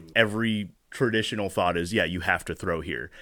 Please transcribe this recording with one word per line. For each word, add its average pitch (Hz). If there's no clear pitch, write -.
Every 107
traditional 110
thought 90
is, 87
"Yeah, 104
you 87
have 87
to 82
throw 85
here." 67